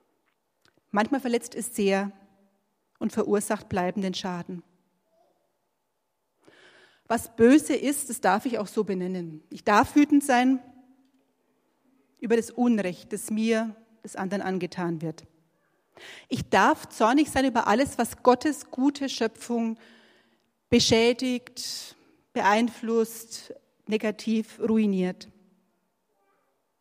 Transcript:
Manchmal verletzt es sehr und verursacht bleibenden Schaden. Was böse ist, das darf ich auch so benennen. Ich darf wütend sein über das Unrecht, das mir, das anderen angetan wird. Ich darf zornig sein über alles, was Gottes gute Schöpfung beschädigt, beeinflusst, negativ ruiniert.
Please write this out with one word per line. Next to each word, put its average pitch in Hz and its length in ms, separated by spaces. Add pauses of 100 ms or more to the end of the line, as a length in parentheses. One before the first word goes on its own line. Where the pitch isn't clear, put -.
(920)
Manchmal 220 300
verletzt 240 340
es - 200
sehr 196 380 (840)
und 214 140
verursacht 202 560
bleibenden 185 460
Schaden. 180 480 (2500)
Was - 260
böse 277 400
ist, - 360
das 233 100
darf 196 260
ich 226 120
auch 202 80
so 214 180
benennen. 180 640
Ich - 140
darf 214 320
wütend 285 280
sein 254 360 (1600)
über 233 160
das 226 140
Unrecht, 214 640
das - 180
mir, 220 440 (280)
das - 140
anderen 196 260
angetan 175 600
wird. 160 240 (1000)
Ich - 200
darf 220 400
zornig 262 420
sein 269 140
über 240 220
alles, 254 320
was - 240
Gottes 254 480
gute 277 380
Schöpfung 226 680 (920)
beschädigt, 240 1300 (360)
beeinflusst, 226 1200 (320)
negativ 214 720
ruiniert. 196 680 (1500)